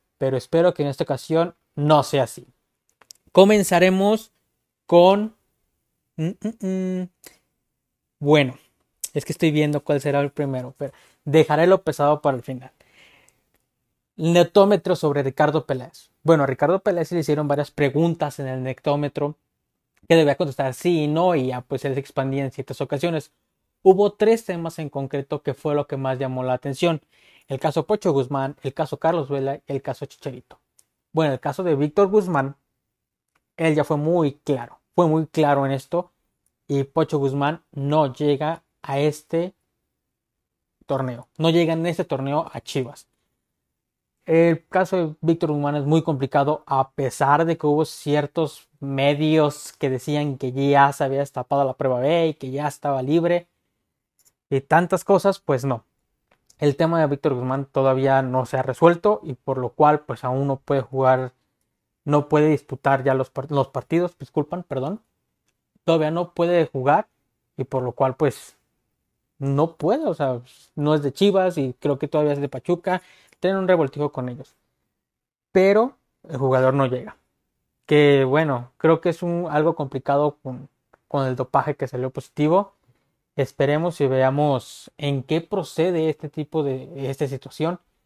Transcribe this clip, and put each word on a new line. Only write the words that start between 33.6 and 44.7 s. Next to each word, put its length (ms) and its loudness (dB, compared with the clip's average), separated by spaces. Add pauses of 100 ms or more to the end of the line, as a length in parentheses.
ya 100 0
fue 140 -2
muy 460 0
claro, 340 -6 (160)
fue 120 4
muy 200 2
claro 400 2
en 60 -2
esto, 380 -6 (560)
y 180 -2
Pocho 340 -2
Guzmán 520 -2
no 420 0
llega 500 -2 (180)
a 180 -6
este 540 -4 (1300)
torneo, 500 -6
no 140 2
llega 240 2
en 100 -2
este 200 -4
torneo 460 -4
a 120 -14
Chivas. 440 -8 (1160)
El 440 2
caso 280 0